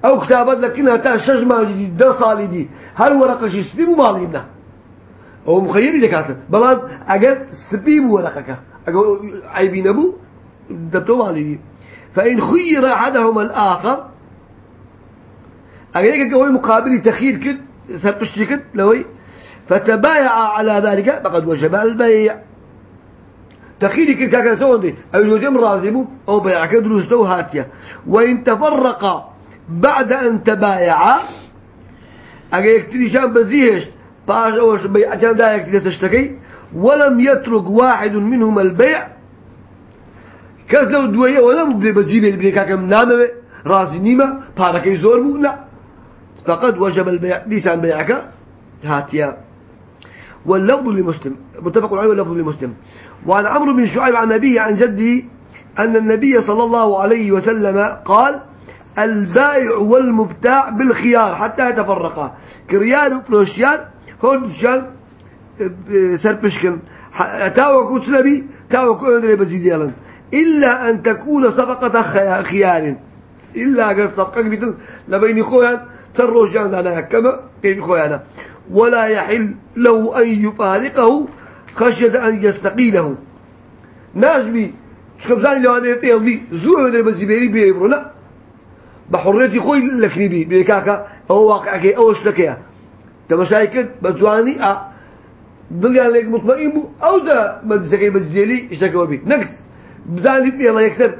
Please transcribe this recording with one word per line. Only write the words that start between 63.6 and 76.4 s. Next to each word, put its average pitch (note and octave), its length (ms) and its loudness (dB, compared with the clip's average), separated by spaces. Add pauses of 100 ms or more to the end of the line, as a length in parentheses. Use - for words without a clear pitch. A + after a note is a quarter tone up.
هون B3+ 280 0 (100)
شان، C4 240 0 (760)
اه، F#3 560 -2
سربشكن. F#3+ 640 -2 (320)
ح-، F#3+ 360 -4
تاوكو C4 500 2
تلبي، C4+ 460 0 (260)
تاوكو A#3 360 0
أندري A3+ 300 2
بزيد F3+ 300 -2
يلن. D#3 260 -2 (420)
إلا C#4 560 2
أن G#3+ 120 -2
تكون B3+ 480 0
صفقة A#3+ 520 -2
خيا-، F#3+ 400 0
خيار. E3+ 520 0 (640)
إلا A#3 340 0
أن G3 180 0
صفقة G3 340 -4
بيتن G#3+ 320 -4 (340)
لبين A3 340 0
خويان، A#3+ 380 2 (340)
تروشيان A3 600 2